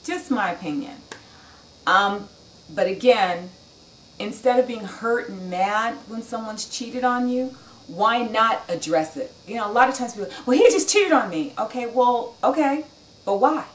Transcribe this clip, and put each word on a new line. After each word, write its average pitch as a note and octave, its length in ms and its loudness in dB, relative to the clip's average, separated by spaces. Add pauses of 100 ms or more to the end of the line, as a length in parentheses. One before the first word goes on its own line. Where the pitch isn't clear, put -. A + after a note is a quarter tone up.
Just F4 260 -6
my G#3 220 0
opinion. D3+ 500 -8 (840)
Um, G3+ 400 2 (420)
but E3+ 180 0
again, F#3+ 640 2 (720)
instead B3 400 0
of B3+ 80 2
being A3 180 -8
hurt A#3 440 -2
and F#3 200 -10
mad G#3 460 0 (120)
when A3+ 140 -10
someone's A3 440 -8
cheated B3 380 -8
on B3 260 2
you, B3+ 260 -2 (320)
why A3 360 2
not A3 460 2
address D#3 480 -2
it? C3 160 -8 (120)
You G#3+ 100 -10
know, G#3+ 140 -4
a G#3 40 -6
lot B3 160 6
of C4+ 60 -4
times A#3+ 180 -8
people, G3 160 -8 (160)
"Well, B3+ 120 4
he A#4 120 10
just - 200 2
cheated G4 220 4
on A#3 180 2
me." D#3+ 300 -4
Okay, A#3+ 260 -6
well, A#3+ 580 0
okay, C#4+ 420 2 (400)
but G3+ 100 0
why? C#4 400 2